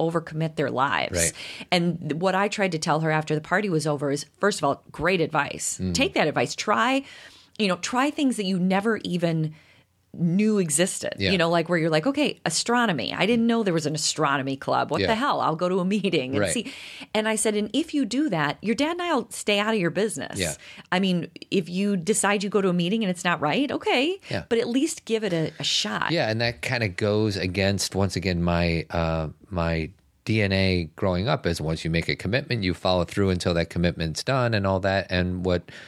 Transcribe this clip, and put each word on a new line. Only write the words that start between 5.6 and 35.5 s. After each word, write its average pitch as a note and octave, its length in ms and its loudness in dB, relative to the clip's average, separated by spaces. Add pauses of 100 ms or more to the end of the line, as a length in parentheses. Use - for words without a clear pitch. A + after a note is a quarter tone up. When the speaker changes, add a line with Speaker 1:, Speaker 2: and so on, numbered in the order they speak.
Speaker 2:
Mm. B2+ 140 -2
Speaker 1:
Take C#4 200 2
that G#3 120 4
advice. C#3 280 0
Try, A#3 480 0 (560)
you G#3+ 100 2
know, F3+ 80 0
try B3 340 0
things C4+ 260 0
that G#3 100 -2
you F#3+ 120 0
never G3 460 2
even E3 500 0 (580)
knew G3+ 460 2
existed, F3 600 0
Speaker 2:
Yeah. - 120 2
Speaker 1:
you F#3+ 80 2
know, E3 100 4
like, E3+ 200 2
where F3 100 2
you're D#3+ 100 2
like, D#3 160 2
"Okay, C#4 400 0
astronomy. G#3 720 0
I F3 100 2
didn't A#3 200 4
know A#3 160 2
there G3 100 2
was D#3+ 140 0
an D3+ 80 -2
astronomy C#3 640 0
club. C3 340 0
What D#3 100 0
Speaker 2:
Yeah. G3 60 2
Speaker 1:
the A3 80 2
hell? A3 260 0
I'll C3+ 140 0
go F3 140 0
to F#3 100 0
a F3+ 60 0
meeting F3 480 0
and G#3 80 0
Speaker 2:
Right. F#3 120 2
Speaker 1:
see." A#3 200 -4 (420)
And G#3+ 140 0
I A3 80 0
said, G#3+ 180 0
"And G#3 180 -2
if D#4 220 -2
you C#4 100 2
do B3+ 240 0
that, D#3 320 0
your A3 140 0
dad D4+ 180 0
and F4 100 -6
I'll D#4+ 280 -2
stay G#3 300 0
out G#3+ 120 0
of A3 60 2
your E3+ 120 0
business." D#3+ 460 -4
Speaker 2:
Yeah. F2 180 -2 (360)
Speaker 1:
I F3+ 80 2
mean, F#3 300 0 (240)
if D#3+ 160 2
you G3+ 280 0
decide G3+ 460 0
you G#3 80 -4
go G#3 100 2
to F#3+ 80 2
a F3+ 40 2
meeting F3 320 0
and F#3 60 0
it's F3 140 -4
not F3 160 0
right, F3+ 300 2
okay, E4+ 480 0 (100)
Speaker 2:
Yeah. - 200 -4
Speaker 1:
but A3+ 100 2
at G#3+ 100 0
least C4 360 0
give A3 180 -2
it G3 100 -2
a, D#3+ 280 0
a D#3+ 40 -4
shot. - 460 -2
Speaker 2:
Yeah, D#3 180 2
and A2 120 0
that A#2+ 200 -2
kinda A#2 280 0
goes G#2 480 2
against, F#2+ 580 0
once F#2 220 0
again, F2 260 0
my, E2+ 480 2
uh, D#2+ 380 0 (200)
my E2 420 -2 (340)
D A2 180 0
N G2 80 2
A F#2 460 2
growing F#2+ 320 0
up - 180 0
is E2+ 140 0
once D#2+ 240 -4
you E2 60 -2
make E2 180 0
a - 80 -2
commitment, A#2 480 -2
you F2+ 100 2
follow F#2 300 0
through G2 260 0
until F2+ 240 0
that E2+ 160 0
commitment's E2+ 540 -2
done B2 300 0
and G2 120 0
all F#2+ 140 2
that. F#2+ 280 0
And F2+ 360 0
what F2 260 0 (180)